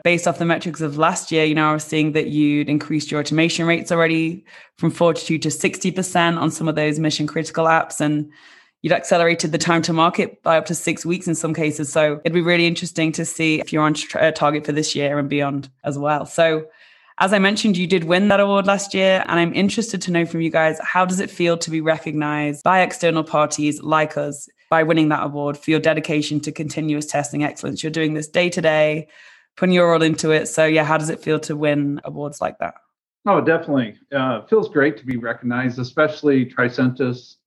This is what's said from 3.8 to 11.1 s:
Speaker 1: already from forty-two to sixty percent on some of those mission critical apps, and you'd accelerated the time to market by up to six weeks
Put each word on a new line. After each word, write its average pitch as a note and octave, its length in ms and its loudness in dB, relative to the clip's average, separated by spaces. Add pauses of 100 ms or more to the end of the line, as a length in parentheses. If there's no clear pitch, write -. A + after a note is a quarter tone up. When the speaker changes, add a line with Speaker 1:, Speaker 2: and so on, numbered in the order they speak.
Speaker 1:
already E3 540 0 (340)
from E3 140 0
forty-two E3 460 0
to D#3 120 -4
sixty G3 400 -2
percent E3+ 480 0
on D#3+ 140 0
some E3 160 -4
of D#3 80 -2
those D3+ 240 0
mission D3+ 260 -2
critical D#3+ 380 -2
apps, D#3+ 360 0
and D3+ 300 -2 (520)
you'd C3+ 100 0
accelerated E3+ 580 2
the D#3+ 80 0
time E3 240 2
to E3+ 100 -2
market E3 520 0
by E3 120 4
up D#3 100 0
to E3+ 100 -6
six - 280 -4
weeks F3+ 220 -4